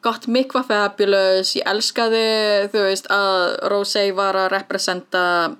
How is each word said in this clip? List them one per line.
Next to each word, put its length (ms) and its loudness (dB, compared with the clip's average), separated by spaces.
Gottmik 500 -2
var 120 -2
fabulous, 880 2
ég 120 -4
elskaði, 1000 0
þú 180 0
veist, 240 -2
að 480 0
Rosé 420 0
var 240 0
að 160 0
representa 760 -2